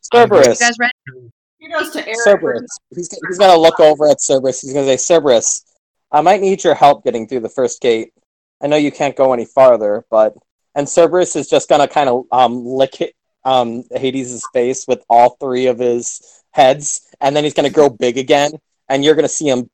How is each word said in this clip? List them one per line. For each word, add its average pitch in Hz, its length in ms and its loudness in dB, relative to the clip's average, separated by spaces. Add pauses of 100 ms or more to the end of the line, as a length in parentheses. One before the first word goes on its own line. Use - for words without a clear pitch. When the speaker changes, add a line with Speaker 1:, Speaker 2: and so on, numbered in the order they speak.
(140)
Speaker 1:
Cerberus. 220 460 4
Speaker 2:
You 240 60 2
guys 233 120 -2
ready? 240 140 -4 (640)
Speaker 3:
He 320 100 -20
goes 311 220 -8
to - 160 -10
Eric. 226 160 -8
Speaker 1:
Cerberus. 165 560 -2 (160)
He's, 175 160 -12 (160)
he's 180 120 -10
gonna 190 200 6
look 165 220 4
over 151 280 4
at 139 120 2
Cerberus. 131 400 -2
He's 131 120 -14
gonna 139 140 -2
say, 131 100 2
"Cerberus, 143 680 0 (480)
I 151 80 2
might 185 200 2
need 190 220 -2
your 160 120 2
help 143 280 2
getting 113 240 -4
through 127 140 -6
the 110 80 -10
first - 320 -4
gate. 113 320 -2 (500)
I 143 60 -4
know 147 80 0
you 147 160 0
can't 139 240 -4
go 131 160 2
any 120 120 -4
farther, 117 640 2
but," 110 240 2 (420)
and 143 120 -4
Cerberus 170 460 2
is 147 140 -6
just 151 200 0
gonna 143 200 2
kinda, 131 420 -2
um, 123 340 0
lick 131 360 -4
it, - 160 -8 (280)
um, 123 380 -2 (140)
Hades' 127 560 -8
face 127 340 -4
with 123 240 -4
all 120 200 4 (100)
three 127 260 -4
of 120 120 -2
his - 640 -6 (100)
heads, 143 480 0 (200)
and 143 140 -2
then 151 80 -2
he's 147 120 -4
gonna 143 140 -2
grow 147 200 2
big 123 280 -4
again, 143 360 0 (360)
and 139 160 -2
you're 151 120 4
gonna 151 120 0
see 156 200 -4
him 123 260 -2